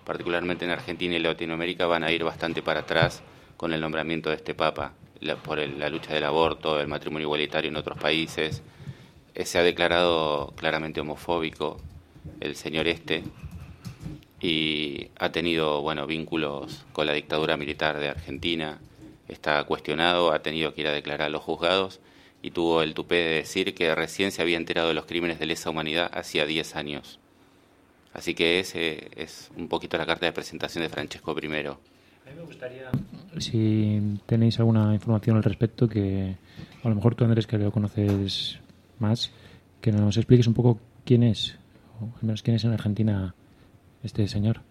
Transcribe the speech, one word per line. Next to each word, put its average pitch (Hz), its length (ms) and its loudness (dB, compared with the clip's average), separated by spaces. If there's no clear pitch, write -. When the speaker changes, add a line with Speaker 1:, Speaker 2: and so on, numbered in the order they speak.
Speaker 1:
particularmente 87 600 -2
en 87 60 -2
Argentina 87 460 -2
y - 20 2
Latinoamérica, 82 680 -2
van 82 180 2
a 82 80 2
ir 80 100 0
bastante 80 400 -2
para 78 180 0
atrás 82 400 2
con 85 160 -4
el 80 80 -2
nombramiento 80 500 -2
de 76 60 0
este - 180 -8
papa. 73 380 -2
La, 76 140 -4
por 78 240 -6
el, 73 220 -4
la 76 80 -2
lucha 78 260 -6
del 76 80 2
aborto, 78 560 2
el 71 80 0
matrimonio 76 400 -4
igualitario 76 440 -2
en 76 60 -6
otros 76 220 -6
países. 80 640 -2
Eh, 90 100 -6
se 92 120 0
ha 85 60 6
declarado 82 920 2
claramente 80 460 -2
homofóbico 76 760 -4
el 73 160 -6
señor 78 320 -2
este 82 380 -2
y 78 680 -2
ha 87 140 0
tenido, 80 500 0
bueno, 76 240 -4
vínculos 78 840 -4
con 76 160 0
la 73 60 0
dictadura 78 420 0
militar 73 420 -2
de 73 120 -4
Argentina. 78 680 -6
Está 73 380 0
cuestionado, 82 680 2
ha 76 60 2
tenido 76 340 -2
que 76 100 -8
ir 76 40 -2
a 76 60 0
declarar 73 340 -4
a 76 40 -2
los 76 120 -6
juzgados 90 560 0
y 76 100 -10
tuvo 82 300 4
el 78 120 -2
tupé 80 220 0
de 82 180 2
decir 90 400 -2
que 80 220 2
recién 82 340 -2
se 92 100 -8
había 85 160 2
enterado 85 300 -2
de 82 80 2
los 76 120 -4
crímenes 82 340 -2
de 78 60 -2
lesa 82 220 -4
humanidad 80 460 -2
hacía 78 320 -2
diez 78 300 -4
años. 73 420 -10
Así - 220 -6
que 87 260 4
ese 82 560 -4
es - 400 -14
un 85 100 -8
poquito 82 320 -4
la 78 80 0
carta 82 200 0
de 80 60 2
presentación 80 520 -6
de 78 60 -4
Francesco 76 440 -8
primero. 73 460 -6
Speaker 2:
A 131 60 -20
mí 151 60 -18
me 170 80 -16
gustaría, 131 440 -14
si 107 880 0
tenéis 113 340 4
alguna 110 340 6
información 110 440 2
al 104 40 4
respecto, - 460 2
que 98 480 0
a 123 40 2
lo 113 60 4
mejor 110 220 6
tú, 123 80 4
Andrés, 113 240 4
que 107 100 2
lo 104 140 2
conoces 101 880 0
más, 110 320 2
que 113 100 4
nos 104 260 4
expliques 120 300 8
un 113 80 4
poco 120 240 6
quién 120 200 6
es, - 320 2
o 107 40 -6
al 120 180 -10
menos 110 200 -2
quién 117 120 4
es 107 100 2
en 117 80 4
Argentina 104 600 2
este 101 240 0
señor. 104 320 0